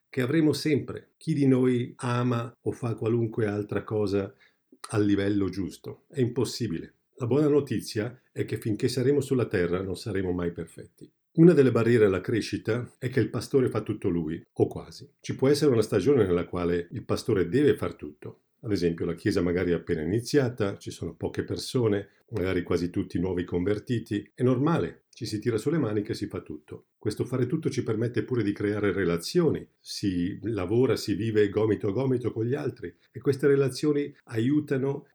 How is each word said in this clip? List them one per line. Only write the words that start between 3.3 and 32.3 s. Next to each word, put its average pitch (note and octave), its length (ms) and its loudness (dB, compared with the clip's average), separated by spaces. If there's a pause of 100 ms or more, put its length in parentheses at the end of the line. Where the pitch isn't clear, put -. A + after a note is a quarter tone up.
altra G#2 360 -2
cosa G2+ 480 0 (580)
a G#2+ 100 0
livello G2+ 500 2
giusto? - 580 -8
È - 120 -6
impossibile. A2 720 -2 (220)
La B2+ 100 -8
buona C#3+ 220 4
notizia B2 720 -2 (100)
è - 140 -4
che - 120 -6
finché A#2 320 -2
saremo C3 320 2
sulla B2 260 0
terra F2+ 340 0
non F#2+ 140 -4
saremo F#2+ 360 -4
mai F2+ 200 -2
perfetti. - 580 -14 (240)
Una E3+ 200 10
delle C#3 180 6
barriere A#2 340 6
alla F#2+ 140 4
crescita A2+ 800 -4
è B2+ 120 -6
che B2+ 120 0
il - 80 0
pastore B2 400 0
fa A2 120 -2
tutto G#2+ 280 -4
lui, E2+ 420 -2
o - 160 2
quasi. - 420 -12 (120)
Ci A#2+ 140 -8
può C3 120 2
essere D3 240 4
una A2+ 100 4
stagione A2 440 4
nella F2 200 0
quale F2 460 -2
il C3 120 -8
pastore G2 440 0
deve B2 300 4
far - 160 -6
tutto. - 480 -16 (220)
Ad A2 100 -4
esempio, E2+ 320 0
la E2+ 100 -4
chiesa F#2+ 260 0
magari F2+ 300 0
è E2+ 40 2
appena E2 260 -2
iniziata, A#2 760 0
ci - 140 -14
sono E2 240 -10
poche - 280 -6
persone, G#2 640 -2 (200)
magari F#2 340 -2
quasi F2 280 0
tutti F#2+ 260 -4
nuovi F2+ 260 -2
convertiti. G#2 920 -4
È - 80 -6
normale, B2+ 640 0
ci - 160 -14
si G#2+ 140 -6
tira A2+ 180 -2
sulle D#3 220 -2
maniche G#2+ 320 -2
e - 40 -6
si - 120 -8
fa F#2 140 -8
tutto. - 440 -16 (140)
Questo A#2 260 -4
fare B2 220 -2
tutto D#3+ 240 -2
ci A#2+ 100 -4
permette A2+ 420 -2
pure A#2+ 200 -2
di G2+ 80 0
creare G#2 400 0
relazioni. F2+ 760 0 (120)
Si F2+ 640 -4
lavora, A2 520 0
si G2+ 200 -2
vive G#2 340 2
gomito G#2+ 380 0
a G2+ 40 -2
gomito B2 400 -2